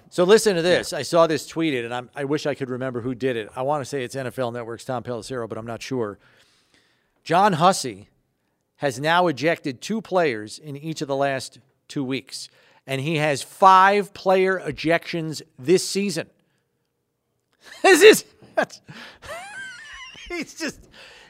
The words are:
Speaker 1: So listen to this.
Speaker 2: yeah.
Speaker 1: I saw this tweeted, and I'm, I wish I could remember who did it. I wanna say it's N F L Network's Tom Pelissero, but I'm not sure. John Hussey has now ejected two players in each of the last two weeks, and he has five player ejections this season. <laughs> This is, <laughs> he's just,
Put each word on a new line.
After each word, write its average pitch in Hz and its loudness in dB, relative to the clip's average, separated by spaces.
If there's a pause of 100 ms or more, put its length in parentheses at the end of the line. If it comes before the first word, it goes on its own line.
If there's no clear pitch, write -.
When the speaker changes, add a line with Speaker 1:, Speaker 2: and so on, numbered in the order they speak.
Speaker 1:
So 180 0
listen 208 6
to 165 0
this. 160 2
Speaker 2:
yeah. 165 -6
Speaker 1:
I - -6
saw 165 4
this 156 -4
tweeted, 151 -2
and 117 -8
I'm, 123 -8
I 143 -6
wish 147 -4
I 143 -2
could 127 -8
remember 123 -6
who 127 -6
did 127 -4
it. 107 -8
I 131 -6
wanna 143 -2
say 135 -6
it's 123 -12
N 131 -6
F 113 -10
L 123 -4
Network's 117 -12
Tom 123 -6
Pelissero, 120 -10
but 107 -10
I'm 113 -12
not 113 -10
sure. 110 -6 (1040)
John 185 4
Hussey 139 0 (680)
has 135 -4
now 170 2
ejected 147 -2
two 220 -6
players 123 -2
in 151 -14
each 156 -8
of 143 -6
the 139 -2
last 135 -4 (300)
two 147 -6
weeks, - -8 (400)
and 135 -4
he 156 -4
has 147 0
five 190 6
player 190 0
ejections 156 -4 (160)
this 165 0
season. 185 -6
<laughs> - -20
This 339 8
is, 415 10 (300)
<laughs> - -2 (1500)
he's 339 -10
just, 302 -8 (500)